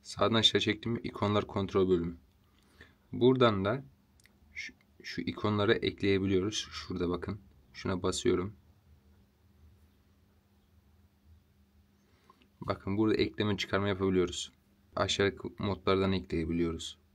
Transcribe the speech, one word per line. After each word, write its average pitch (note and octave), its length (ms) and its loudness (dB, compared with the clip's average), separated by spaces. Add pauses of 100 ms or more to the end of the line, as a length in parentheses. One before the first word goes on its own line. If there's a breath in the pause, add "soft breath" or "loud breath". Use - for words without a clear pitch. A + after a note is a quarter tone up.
Sağdan G#2 340 0
aşağı G#2+ 260 4
çektiğim A2+ 420 -2
ikonlar G#2 440 0
kontrol F#2+ 420 0
bölümü. E2+ 280 2 (920 soft breath)
Buradan A#2 540 4
da C3 180 0 (720)
şu, - 200 -12 (300)
şu - 180 -8
ikonları G#2 520 0
ekleyebiliyoruz. G2 960 0
Şurada F2+ 380 -4
bakın. F2+ 300 -6 (340)
Şuna F#2+ 300 -6
basıyorum. F#2 500 0 (4000 soft breath)
Bakın G2 360 -4
burada A2 180 4
ekleme G#2 420 0
çıkarma G2 300 -2
yapabiliyoruz. F#2 680 0 (420)
Aşağıdaki G2 420 0 (220)
modlardan F#2+ 520 2
ekleyebiliyoruz. E2+ 880 -2 (160)